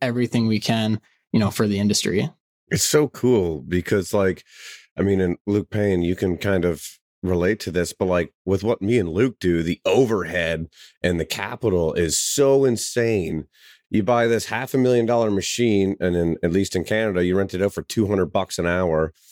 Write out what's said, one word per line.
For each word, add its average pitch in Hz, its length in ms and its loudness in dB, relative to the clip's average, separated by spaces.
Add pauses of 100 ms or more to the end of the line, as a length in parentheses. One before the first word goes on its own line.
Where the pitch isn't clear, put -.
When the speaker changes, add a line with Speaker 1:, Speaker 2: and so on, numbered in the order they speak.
Speaker 1:
everything 120 460 0
we 107 140 0
can, 110 400 0 (320)
you 113 80 4
know, 98 100 2
for 110 160 0
the 101 140 0
industry. 104 500 0 (380)
Speaker 2:
It's - 160 -2
so 151 240 2
cool 90 540 0
because, 90 500 -2
like, 95 320 0 (540)
I 87 40 0
mean, 95 180 2
and 90 260 0
Luke 101 240 -2
Payne, 101 320 0
you 87 140 0
can 92 200 -2
kind 95 280 0
of - 340 -4 (240)
relate 90 380 0
to - 100 -10
this, 85 220 -2
but, 101 140 -4
like, 90 260 0 (120)
with 95 200 0
what 113 180 -2
me 117 160 2
and 90 100 -2
Luke 110 320 0
do, 87 220 2
the 82 220 -4
overhead 87 840 0 (340)
and 87 160 2
the 78 60 -2
capital 98 720 -2
is 82 240 0
so 135 460 2
insane. 107 800 -2 (420)
You 104 140 0
buy 117 240 2
this 113 200 0
half 120 280 -6
a 135 40 2
million 123 280 4
dollar 117 240 2
machine, 98 720 2
and 87 160 0
in, 85 260 2
at 85 100 0
least 98 220 0
in 87 100 -2
Canada, 107 400 0
you 90 120 2
rent 98 180 -2
it 90 80 -2
out 101 100 0
for 80 100 -8
two 110 260 -2
hundred 92 180 0
bucks - 320 -4
an 87 80 -2
hour. 82 460 0 (200)